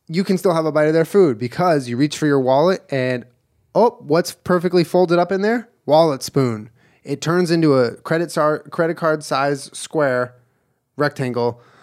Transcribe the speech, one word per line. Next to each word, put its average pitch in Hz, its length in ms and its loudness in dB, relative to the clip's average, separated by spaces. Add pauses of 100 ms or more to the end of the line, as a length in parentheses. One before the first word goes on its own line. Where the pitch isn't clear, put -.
you 170 160 -2
can 185 160 0
still 175 160 2
have 165 100 0
a 156 60 -2
bite 151 160 2
of 156 80 2
their 160 100 2
food 160 320 2
because 139 500 -2
you 120 80 -6
reach 147 220 -2
for 151 80 -2
your 143 140 2
wallet 139 500 2
and, 127 340 -4 (520)
oh, 220 240 2
what's 156 340 0
perfectly 180 500 0
folded 175 360 2
up 175 120 0
in 190 120 -2
there? 226 260 -2 (160)
Wallet 147 380 2
spoon. 113 480 -2 (320)
It 139 180 -8
turns 170 300 0
into 160 240 4
a 120 220 2
credit 165 340 -4
sar-, 151 380 0
credit 165 280 -2
card 156 260 -2
size 143 420 -4 (120)
square 127 560 -4 (640)
rectangle. 123 640 -4 (220)